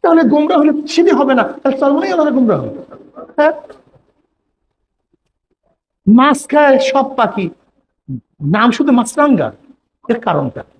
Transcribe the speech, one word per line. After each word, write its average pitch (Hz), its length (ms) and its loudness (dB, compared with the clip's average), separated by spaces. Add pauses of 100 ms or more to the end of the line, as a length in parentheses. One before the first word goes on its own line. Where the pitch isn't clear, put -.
তাহলে 330 180 4 (100)
গোমরা 302 280 0
হলে 302 120 2 (220)
সেটি 339 260 2
হবে 269 180 0
না, 208 60 0 (160)
তাহলে 269 220 -2
চলবো 285 180 0
না, 381 60 -4 (120)
আমরা 302 200 0
গোমরা 220 240 0
হবে। - 80 -10 (680)
হ্যাঁ, 311 160 2 (2750)
মাছ 277 200 2 (140)
খায় 294 240 4 (140)
সব 269 160 0 (120)
পাখি, 208 280 -2 (1080)
নাম 226 200 2
শুধু 285 220 -4
মাছরাঙ্গা, 233 500 0 (640)
এর 226 140 -2
কারণটা? 147 360 -4 (180)